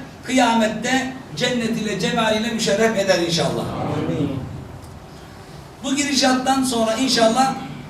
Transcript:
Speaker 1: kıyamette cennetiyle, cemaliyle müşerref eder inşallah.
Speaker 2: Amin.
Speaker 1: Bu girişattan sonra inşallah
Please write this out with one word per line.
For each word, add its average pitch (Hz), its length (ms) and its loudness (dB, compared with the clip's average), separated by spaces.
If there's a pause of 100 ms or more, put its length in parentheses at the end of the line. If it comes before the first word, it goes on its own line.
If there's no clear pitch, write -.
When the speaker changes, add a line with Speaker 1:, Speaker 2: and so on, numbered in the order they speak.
(240)
Speaker 1:
kıyamette 247 880 2 (220)
cennetiyle, 226 640 -2
cemaliyle 226 520 0
müşerref 208 460 2
eder 190 220 4
inşallah. 139 440 0 (340)
Speaker 2:
Amin. - 420 -2 (1400)
Speaker 1:
Bu 277 120 0
girişattan 262 680 2
sonra 226 300 2
inşallah 254 600 4 (360)